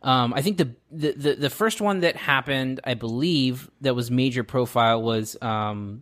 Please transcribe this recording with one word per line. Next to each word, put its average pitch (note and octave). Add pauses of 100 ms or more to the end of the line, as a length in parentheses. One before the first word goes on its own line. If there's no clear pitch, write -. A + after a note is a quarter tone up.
Um, B2
I C#3
think F#3
the, C3 (160)
the, D3+
the, C#3+
the C#3
first A3
one G3+
that E3+
happened, C3+
I B2
believe, B2+ (120)
that C3+
was A#2+
major B2+
profile A#2
was, A2
um, G#2+